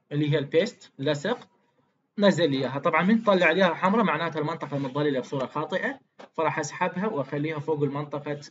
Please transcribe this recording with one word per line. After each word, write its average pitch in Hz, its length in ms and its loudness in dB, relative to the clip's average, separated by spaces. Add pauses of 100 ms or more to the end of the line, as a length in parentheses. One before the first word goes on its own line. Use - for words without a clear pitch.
(120)
اللي 147 200 0
هي 156 60 2
البيست، 160 600 0
لصق، 151 500 -4 (720)
نزل 170 320 4
لي 135 80 0
إياها. 135 200 -2
طبعًا 160 240 2
من 220 200 4
طلع 180 280 6
ليها 175 240 4
حمراء 196 300 2
معناتها 156 360 -2
المنطقة 147 380 -4
متظللة 139 420 -2
بصورة 131 260 -4
خاطئة، 185 540 -4 (320)
فراح 156 260 -2
أسحبها 180 480 -4
وأخليها 147 520 -4
فوق 147 240 -2
المنطقة 147 580 -6 (100)